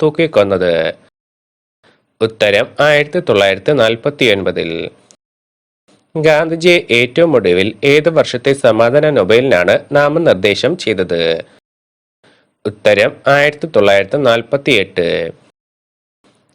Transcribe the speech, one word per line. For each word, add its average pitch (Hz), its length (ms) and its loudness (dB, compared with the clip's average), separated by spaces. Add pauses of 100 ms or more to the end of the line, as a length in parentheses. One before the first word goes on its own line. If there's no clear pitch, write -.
തൂക്കിക്കൊന്നത്? 98 920 -2 (1300)
ഉത്തരം 110 600 -2
ആയിരത്തി 147 400 0
തൊള്ളായിരത്തി 98 520 0
നാൽപത്തിയൊൻപതിൽ. 98 1200 -2 (1300)
ഗാന്ധിജിയെ 160 760 2
ഏറ്റവും 127 440 0
ഒടുവിൽ 95 400 0 (100)
ഏത് 151 240 2
വർഷത്തെ 139 440 -2
സമാധാന 131 580 0
നൊബേലിനാണ് 107 680 2 (140)
നാമനിർദ്ദേശം 143 840 0
ചെയ്തത്? 85 680 -4 (1200)
ഉത്തരം 107 500 0 (100)
ആയിരത്തി 143 400 0
തൊള്ളായിരത്തി 101 500 0
നാൽപത്തിയെട്ട്. 113 1160 -2 (1200)